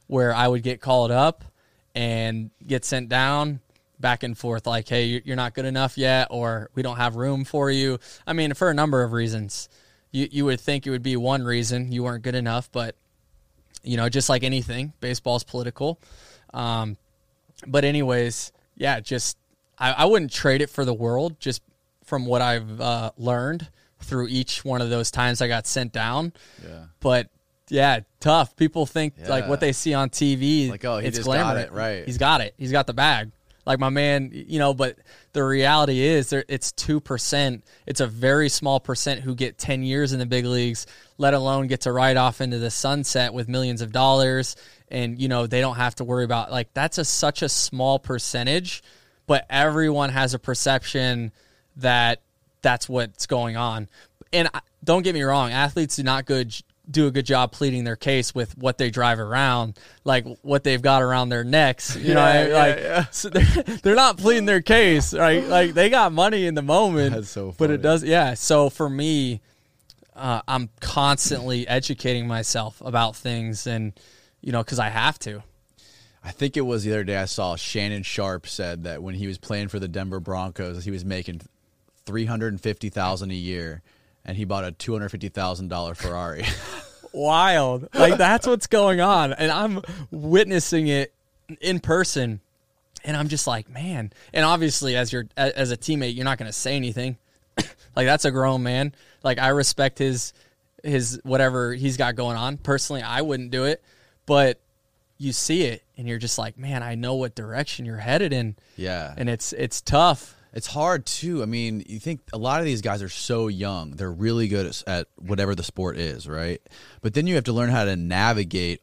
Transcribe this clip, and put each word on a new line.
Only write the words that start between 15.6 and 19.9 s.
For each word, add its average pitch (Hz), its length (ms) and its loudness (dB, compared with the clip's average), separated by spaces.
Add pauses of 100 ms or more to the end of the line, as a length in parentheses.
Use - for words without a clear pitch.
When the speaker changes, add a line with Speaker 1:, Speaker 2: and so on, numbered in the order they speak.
Speaker 1:
Um, 117 420 -4 (680)
but 139 180 2
anyways, 127 680 0 (240)
yeah, 131 240 -2
just, - 360 -6 (420)
I, 127 140 0